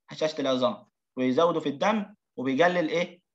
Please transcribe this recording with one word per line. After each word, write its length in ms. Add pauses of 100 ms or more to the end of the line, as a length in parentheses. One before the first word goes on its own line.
هشاشة 320
العظام، 440 (300)
ويزوده 440
في 100
الدم 460 (200)
وبيقلل 540
ايه؟ 460